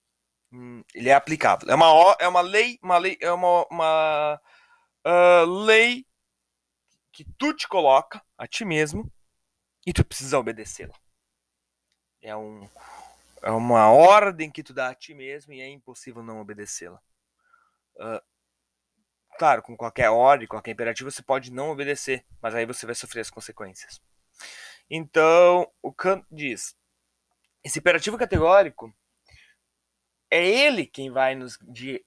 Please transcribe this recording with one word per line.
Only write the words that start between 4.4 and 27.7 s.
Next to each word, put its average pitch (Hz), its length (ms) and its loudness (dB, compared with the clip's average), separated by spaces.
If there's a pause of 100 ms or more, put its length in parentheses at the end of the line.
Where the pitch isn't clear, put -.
ah, 175 400 6 (200)
lei 233 420 2 (1040)
que - 140 -20 (120)
tu 302 160 -4
te - 160 -12
coloca 147 540 0 (160)
a 120 80 -14
ti - 180 -10
mesmo 160 460 -4 (760)
e 175 60 -6
tu - 120 0
precisa 135 340 -6
obedecê-la. 107 560 -10 (1300)
É 107 160 -16
um, 107 320 -18 (760)
é 101 80 -6
uma 113 400 4
ordem 170 600 6
que 156 120 -16
tu 135 100 -20
dá 127 160 -6
a 131 60 -12
ti - 180 -20
mesmo 139 400 -18
e 131 80 -20
é 131 80 -16
impossível 123 540 -20
não 110 180 -16
obedecê-la. 101 600 -18 (960)
Ah, 110 240 -12 (1160)
claro, 135 240 0
com 120 140 -20
qualquer 117 340 -4
ordem, 123 360 2
qualquer 110 240 -14
imperativo, 117 400 -10
você 131 120 -18
pode 127 300 -6
não 139 180 -10
obedecer, 139 540 -8 (160)
mas 113 140 -8
aí 117 100 -4
você 117 220 -12
vai 120 80 -12
sofrer - 280 -14
as - 80 -14
consequências. - 720 -20 (880)
Então, 165 840 2 (100)
o 135 120 -12
Kant 190 380 -4
diz: 143 460 -12 (880)
esse 143 140 -10